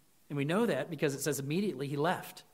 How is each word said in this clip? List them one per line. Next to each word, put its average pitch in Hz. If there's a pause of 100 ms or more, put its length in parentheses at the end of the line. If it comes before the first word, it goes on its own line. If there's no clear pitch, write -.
(300)
And 151
we 139
know 180
that 156
because 151
it 131
says 147
immediately 147
he 139
left. 156 (100)